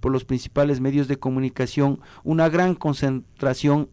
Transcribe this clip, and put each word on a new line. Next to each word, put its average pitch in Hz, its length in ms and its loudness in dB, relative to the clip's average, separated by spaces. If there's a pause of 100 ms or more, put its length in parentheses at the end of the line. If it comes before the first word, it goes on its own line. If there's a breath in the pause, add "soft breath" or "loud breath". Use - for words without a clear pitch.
por 131 100 0
los 127 140 0
principales 135 560 0
medios 139 260 0
de 135 120 -4
comunicación 131 840 -2 (220 loud breath)
una 160 260 2
gran 180 240 2
concentración, 143 1200 -2